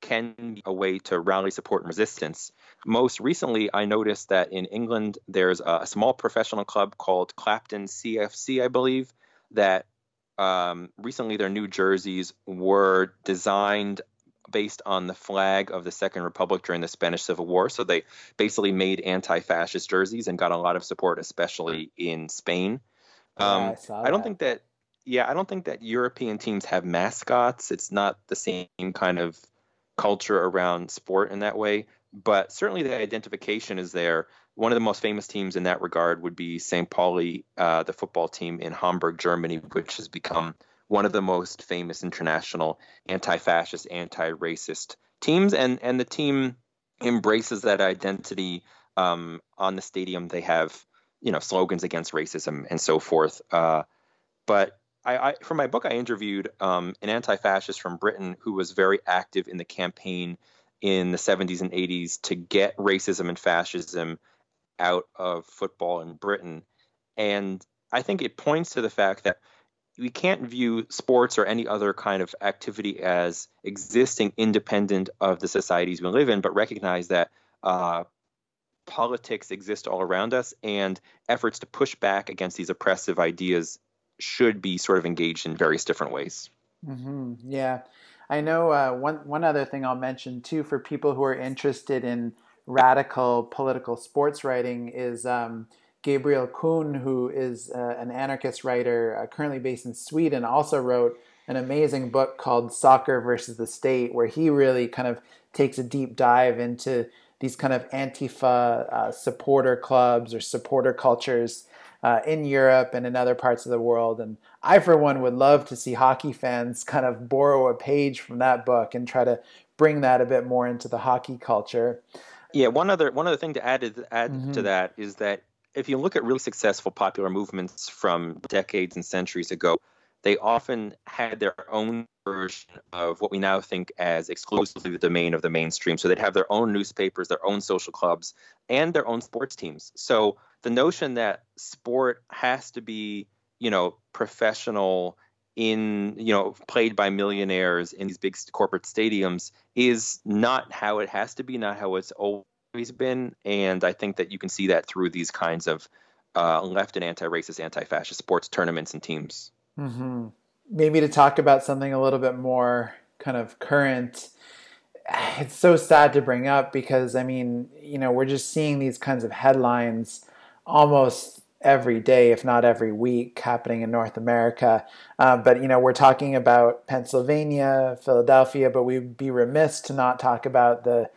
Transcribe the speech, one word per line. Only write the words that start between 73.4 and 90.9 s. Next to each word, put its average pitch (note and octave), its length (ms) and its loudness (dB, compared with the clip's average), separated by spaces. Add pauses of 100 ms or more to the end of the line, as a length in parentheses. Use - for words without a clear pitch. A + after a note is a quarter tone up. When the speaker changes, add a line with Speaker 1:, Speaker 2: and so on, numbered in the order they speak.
Speaker 1:
existing G#2 720 0
independent G#2 720 0 (100)
of F#2+ 200 0
the F#2+ 80 -4
societies F2+ 520 -2
we F2+ 100 -4
live B2+ 200 2
in, G#2 120 2
but F#2 120 -2
recognize F#2 540 -2
that, F2 240 0 (320)
uh, F2 400 -2 (840)
politics A#2+ 640 -6
exist G2 360 -8
all F#2 140 -4
around F#2 320 -2
us, B2+ 200 -2 (100)
and G2+ 360 -4 (300)
efforts A#2 300 -2
to - 80 -14
push - 280 -2
back G2 340 -2
against F#2 280 -6
these F2 120 -6
oppressive F#2 500 -2
ideas E2+ 580 -2 (420)
should A2 420 2
be F#2 160 -4
sort F#2 200 2
of E2+ 80 0
engaged E2 400 -2
in D#2+ 100 -6
various D#2+ 300 2
different - 280 -4
ways. - 360 -10 (380)
Speaker 2:
Mm-hmm. C3 460 -10 (120)
Yeah. C3 360 -4 (480)
I D3 120 -2
know, E3 300 2
uh, C#3 200 2
one, C#3+ 340 -2
one D3 180 -4
other D3 220 2
thing C3+ 200 -6
I'll B2+ 100 -2
mention, B2+ 460 -8
too, D#3 220 -4
for C#3+ 160 -4
people C#3+ 340 -2